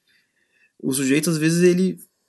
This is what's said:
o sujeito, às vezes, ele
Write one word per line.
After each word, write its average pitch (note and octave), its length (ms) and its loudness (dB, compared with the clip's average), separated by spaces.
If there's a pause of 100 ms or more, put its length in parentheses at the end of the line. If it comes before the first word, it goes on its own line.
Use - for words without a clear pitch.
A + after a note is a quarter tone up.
(800)
o C3 120 -4
sujeito, C#3+ 360 0
às D#3+ 80 -2
vezes, E3 260 0
ele F3+ 360 2 (300)